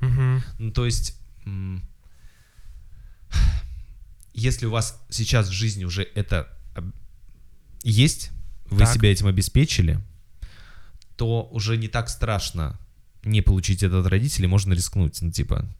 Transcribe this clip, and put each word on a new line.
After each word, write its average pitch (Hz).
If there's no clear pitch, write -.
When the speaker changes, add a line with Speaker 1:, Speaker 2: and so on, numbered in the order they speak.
Speaker 1:
Мгм. 127
Speaker 2:
Ну, 110
то 123
есть, -
м, 95
<sighs> -
если 120
у 110
вас 113
сейчас 110
в 92
жизни 101
уже 90
это 92
об-, 85
есть, 120
вы 101
Speaker 1:
Так. 117
Speaker 2:
себя 104
этим 95
обеспечили, 95
то 117
уже 113
не 113
так 117
страшно -
не 107
получить 92
это 92
от 90
родителей, 98
можно 95
рискнуть, 87
ну, 85
типа, -